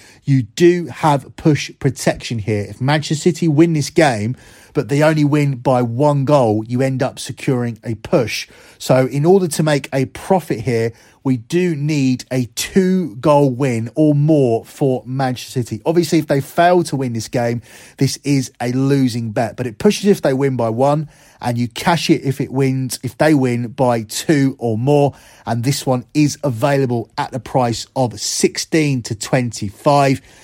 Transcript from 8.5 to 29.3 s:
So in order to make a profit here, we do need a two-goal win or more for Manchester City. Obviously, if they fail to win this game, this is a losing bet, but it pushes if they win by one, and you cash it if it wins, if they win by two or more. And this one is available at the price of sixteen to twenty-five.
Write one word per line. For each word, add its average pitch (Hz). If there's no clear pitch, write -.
So 131
in 143
order 185
to -
make 147
a 135
profit -
here, 113
we 131
do 170
need 139
a 127
two-goal 160
win 120
or 151
more 143
for 131
Manchester 127
City. 107
Obviously, 170
if 151
they 143
fail 175
to 151
win 131
this 113
game, 120
this 135
is 139
a 123
losing 127
bet, 113
but 123
it -
pushes 202
if 202
they 143
win 135
by 113
one, 139
and 120
you 120
cash -
it 151
if 139
it 120
wins, 131
if -
they 156
win 120
by 120
two 135
or 113
more. 143
And 120
this 139
one 127
is 151
available 131
at 143
the 135
price 120
of 117
sixteen 147
to -
twenty-five. 131